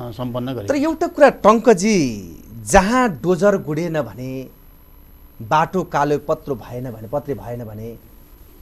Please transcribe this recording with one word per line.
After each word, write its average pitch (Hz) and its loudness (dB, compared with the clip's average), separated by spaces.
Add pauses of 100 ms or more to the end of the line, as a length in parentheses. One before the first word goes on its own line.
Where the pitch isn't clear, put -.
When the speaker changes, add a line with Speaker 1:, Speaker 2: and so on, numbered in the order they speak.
Speaker 1:
अ, 120 -10
सम्पन्न 123 -6
गरे। 107 -8
Speaker 2:
तर 277 0
एउटा 320 0
कुरा - 6
टङ्कजी, 175 4 (300)
जहाँ 220 4 (140)
डोजर 180 2
गुडेन 156 -2
भने, 127 -10 (960)
बाटो 160 0
कालो 147 0
पत्रो 147 -4
भएन 123 -10
भने, 107 -14
पत्रे 139 -4
भएन 120 -10
भने 110 -12 (640)